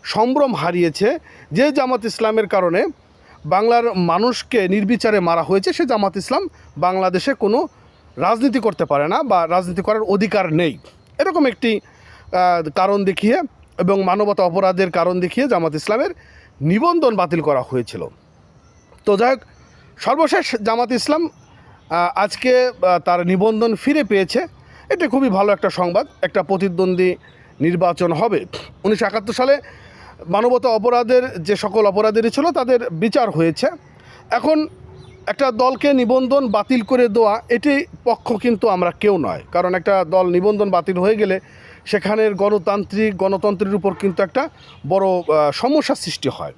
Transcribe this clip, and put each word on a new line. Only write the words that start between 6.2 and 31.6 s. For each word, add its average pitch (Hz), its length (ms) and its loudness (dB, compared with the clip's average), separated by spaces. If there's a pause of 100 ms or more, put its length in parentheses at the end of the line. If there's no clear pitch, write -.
বাংলাদেশে 185 580 0
কোনো 254 340 0 (480)
রাজনীতি 226 420 0
করতে 202 260 -2
পারে 143 240 0
না 240 140 0
বা 190 240 2
রাজনীতি 180 360 -2
করার 214 200 -2
অধিকার 196 500 0
নেই, 156 260 0 (400)
এরকম 330 280 2
একটি, 226 340 -2
আহ, 175 920 -2
কারণ 196 300 2
দেখিয়ে 202 340 0 (400)
এবং 196 260 0
মানবতা 202 380 0
অপরাধের 185 480 0
কারণ 180 300 0
দেখিয়ে 233 280 -2
জামাত 165 260 0
ইসলামের 220 360 -2 (500)
নিবন্ধন 247 560 2
বাতিল 170 240 0
করা 143 220 0
হয়েছিল। 117 400 -6 (1000)
তো 208 120 2
যাই 233 140 2
হোক, 262 100 -2 (580)
সর্বশেষ 302 640 0
জামাত 226 300 -2
ইসলাম, 294 340 0
আহ, - 920 -6
আজকে, 208 340 0 (140)
আহ, 185 320 2
তার 175 280 0
নিবন্ধন 214 480 0
ফিরে 285 300 0
পেয়েছে। 202 420 0 (420)
এটা 349 200 0
খুবই 269 200 0
ভালো 202 240 2
একটা 190 180 0
সংবাদ। 180 360 -2 (160)
একটা 185 200 -2
প্রতিদ্বন্দ্বী 185 720 0 (460)
নির্বাচন 175 520 0
হবে। 190 320 -2 (400)
উনিশশো 208 220 0
একাত্তর 202 260 -4
সালে 262 220 2 (720)
মানবতা 233 420 2
অপরাধের 233 760 2
যে 196 140 0
সকল 208 300 0